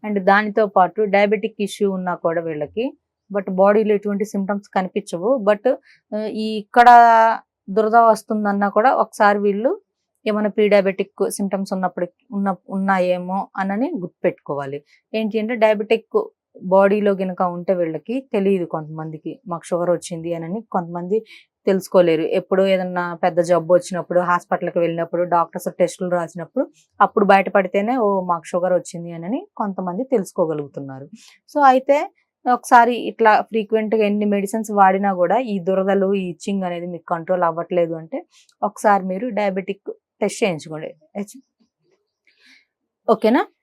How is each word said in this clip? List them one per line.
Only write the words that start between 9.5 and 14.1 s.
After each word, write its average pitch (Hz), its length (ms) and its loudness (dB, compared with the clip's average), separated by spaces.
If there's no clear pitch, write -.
ఏమైనా 214 220 -2
pre 208 200 2
diabetic 196 580 0
symptoms 196 460 -4
ఉన్నప్పుడు, 185 340 -4
ఉన్న, 196 220 -2
ఉన్నాయేమో 185 880 -2
అనని 202 400 -4
గుర్తుపెట్టుకోవాలి. 147 880 -6